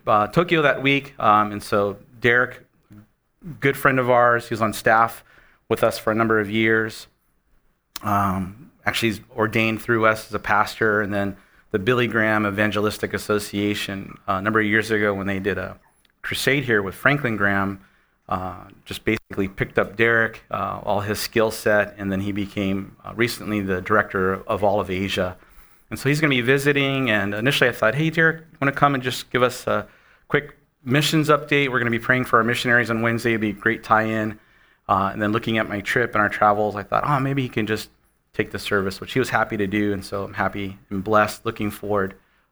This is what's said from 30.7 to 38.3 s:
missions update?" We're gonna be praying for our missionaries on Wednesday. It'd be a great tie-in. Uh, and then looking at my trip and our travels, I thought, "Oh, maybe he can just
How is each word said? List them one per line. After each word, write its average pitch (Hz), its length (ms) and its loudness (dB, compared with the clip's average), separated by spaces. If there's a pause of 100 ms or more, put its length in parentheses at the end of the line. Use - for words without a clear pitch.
missions 147 460 2
update?" 143 420 2
We're 127 80 0
gonna 120 100 0
be 117 80 0
praying 127 280 0
for - 100 2
our 110 80 4
missionaries 120 460 2
on 113 120 0
Wednesday. 117 280 0
It'd 113 100 0
be 107 100 0
a - 40 -2
great 113 280 -2
tie-in. 110 560 0 (480)
Uh, 98 260 2
and - 80 -8
then 107 120 2
looking 113 260 0
at 110 100 0
my 101 120 -4
trip 117 340 -2
and 107 80 2
our 101 80 2
travels, 104 440 2
I 101 80 -6
thought, - 240 -2
"Oh, 143 140 0
maybe 139 220 -2
he 123 80 -4
can 110 160 -2
just 107 240 -4 (420)